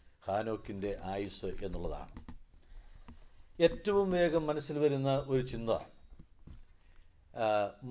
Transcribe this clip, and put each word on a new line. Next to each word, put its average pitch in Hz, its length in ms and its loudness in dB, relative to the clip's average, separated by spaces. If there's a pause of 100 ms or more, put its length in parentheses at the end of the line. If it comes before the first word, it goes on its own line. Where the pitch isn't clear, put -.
(240)
ഹാനോക്കിൻ്റെ 104 640 -2 (140)
ആയുസ് 98 460 -6 (140)
എന്നുള്ളതാണ്. 85 480 -6 (1500)
ഏറ്റവും 196 520 4
വേഗം 170 360 4
മനസ്സിൽ 151 320 -2
വരുന്ന 139 320 4 (160)
ഒരു 131 240 2
ചിന്ത, 117 180 -2 (1600)
ആ, 117 120 0 (460)